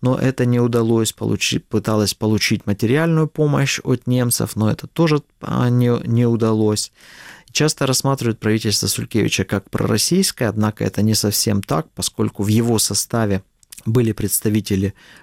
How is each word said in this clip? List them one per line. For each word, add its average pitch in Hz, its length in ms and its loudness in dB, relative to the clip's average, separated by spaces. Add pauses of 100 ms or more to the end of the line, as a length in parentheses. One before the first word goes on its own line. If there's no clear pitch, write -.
но 127 160 2
это 127 260 0
не 123 160 2
удалось. 117 520 2
Получи-, - 460 -2
пыталось 107 540 0
получить 107 540 -2
материальную 151 600 2
помощь 143 560 0
от - 240 -2
немцев, 120 500 0
но 107 140 2
это - 160 -4
тоже, 151 360 0 (180)
а, 123 300 0
не, 120 200 4 (160)
не 117 200 2
удалось. 110 640 2 (580)
Часто 151 360 0
рассматривают 131 520 0
правительство 107 500 0
Сулькевича 110 560 -2
как - 260 -4
пророссийское, 113 800 0
однако 107 340 -2
это 104 160 -2
не 107 140 2
совсем 104 480 0
так, 156 320 -4
поскольку - 480 -4
в 101 60 0
его 113 300 2
составе 104 640 -2 (440)
были 113 260 2
представители 101 800 -2 (280)